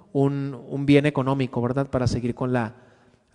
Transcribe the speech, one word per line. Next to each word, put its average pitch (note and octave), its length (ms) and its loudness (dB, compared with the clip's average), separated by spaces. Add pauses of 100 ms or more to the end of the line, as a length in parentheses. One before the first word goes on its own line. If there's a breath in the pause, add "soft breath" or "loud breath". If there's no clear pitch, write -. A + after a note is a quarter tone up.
(140 loud breath)
un, C#3 540 0
un C#3 200 -4
bien C#3+ 180 6
económico, C3+ 560 0
¿verdad? C3 300 -2
Para B2+ 160 0
seguir A#2 260 -2
con B2+ 200 -4
la A2+ 220 -2 (600 soft breath)